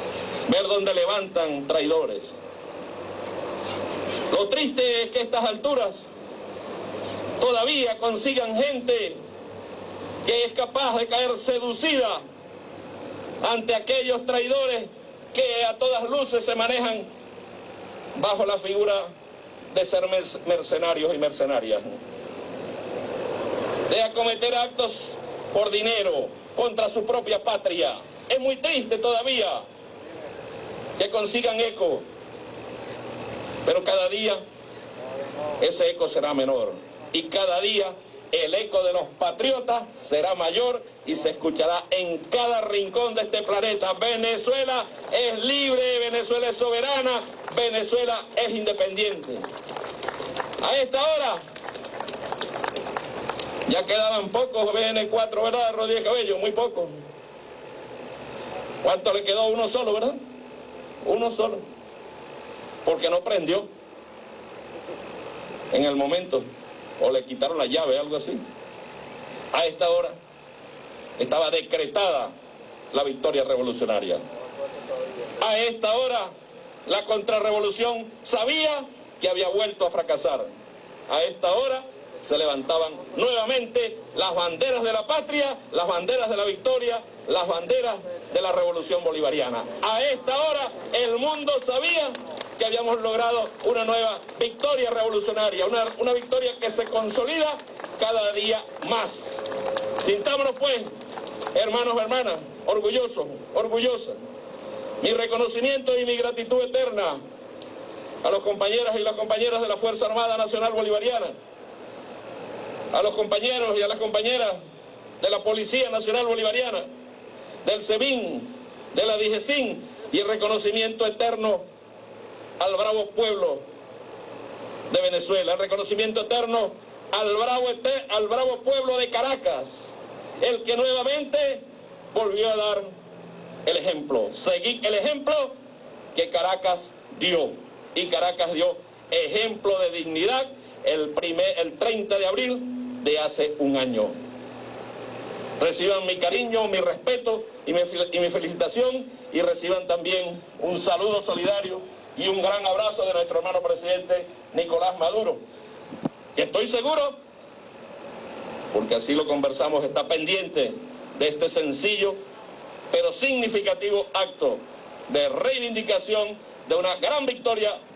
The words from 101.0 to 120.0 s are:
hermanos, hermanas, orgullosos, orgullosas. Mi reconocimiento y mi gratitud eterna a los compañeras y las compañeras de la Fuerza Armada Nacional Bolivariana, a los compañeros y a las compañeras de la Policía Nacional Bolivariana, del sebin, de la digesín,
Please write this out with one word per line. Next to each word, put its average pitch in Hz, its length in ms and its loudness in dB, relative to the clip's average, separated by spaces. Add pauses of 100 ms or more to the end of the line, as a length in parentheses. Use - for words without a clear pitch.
hermanos, 233 440 4
hermanas, 220 380 2 (300)
orgullosos, 214 580 2 (300)
orgullosas. 233 580 2 (880)
Mi 214 120 2
reconocimiento 240 880 2
y 247 60 0
mi 240 100 2
gratitud 233 460 2
eterna 240 560 0 (1080)
a - 60 4
los 196 140 2
compañeras 208 520 2
y 220 40 0
las 214 160 0
compañeras 226 460 2
de 226 60 0
la 208 80 2
Fuerza 220 300 2
Armada 226 320 2
Nacional 220 340 2
Bolivariana, 214 600 2 (1600)
a - 80 4
los 208 140 2
compañeros 214 640 2
y 202 40 4
a 202 60 4
las 214 100 -2
compañeras 220 560 2 (680)
de 190 80 4
la 202 140 2
Policía 220 460 2
Nacional 220 380 2
Bolivariana, 226 560 2 (800)
del 202 180 2
sebin, 220 640 0 (460)
de 190 120 4
la 220 120 4
digesín, 220 640 2 (300)